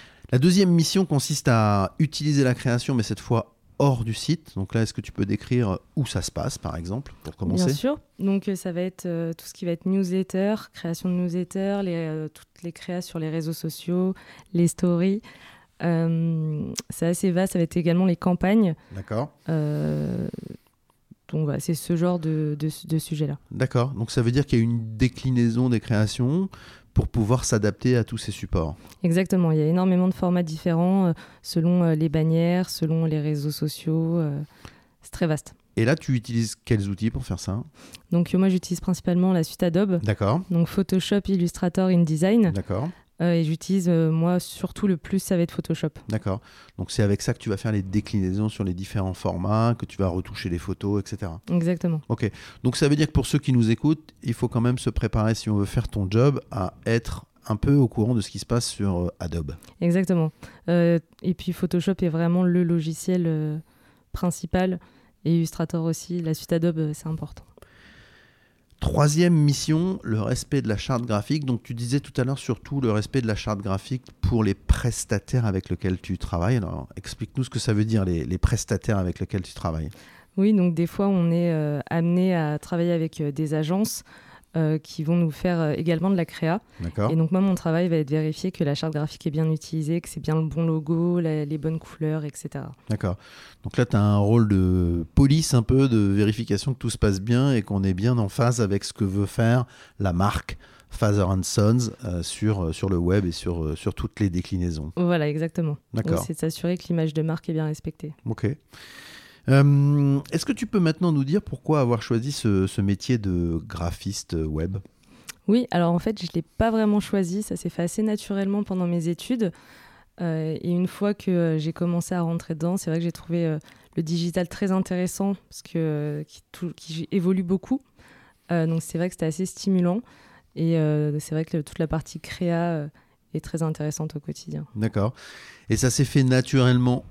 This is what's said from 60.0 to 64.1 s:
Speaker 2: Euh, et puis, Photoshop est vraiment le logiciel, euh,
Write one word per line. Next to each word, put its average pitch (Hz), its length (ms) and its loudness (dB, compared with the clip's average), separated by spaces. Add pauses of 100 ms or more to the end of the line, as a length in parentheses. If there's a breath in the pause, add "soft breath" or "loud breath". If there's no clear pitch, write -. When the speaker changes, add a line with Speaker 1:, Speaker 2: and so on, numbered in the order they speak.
Speaker 2:
Euh, 170 300 4 (240)
et 180 100 2
puis, - 180 -6
Photoshop 170 500 0
est 175 80 2
vraiment 170 340 2
le 180 200 4
logiciel, 170 640 0
euh, 156 320 -2 (540 soft breath)